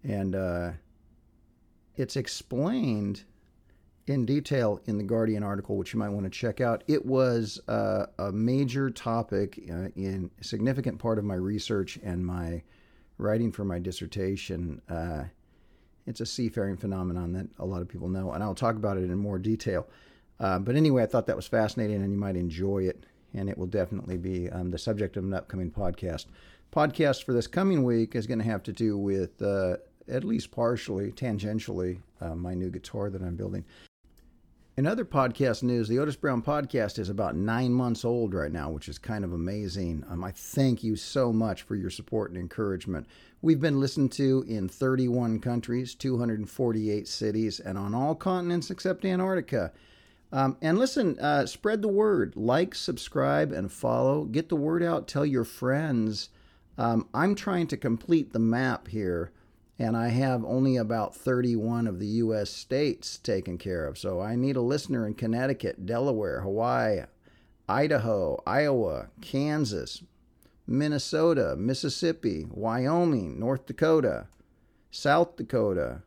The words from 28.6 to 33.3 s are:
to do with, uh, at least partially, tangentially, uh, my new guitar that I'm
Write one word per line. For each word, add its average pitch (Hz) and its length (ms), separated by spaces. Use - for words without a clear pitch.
to 104 100
do 107 240
with, 98 460
uh, 95 340
at 131 160
least - 260
partially, 110 600
tangentially, 104 880
uh, 82 120
my 87 200
new 90 160
guitar 101 400
that 92 100
I'm 87 160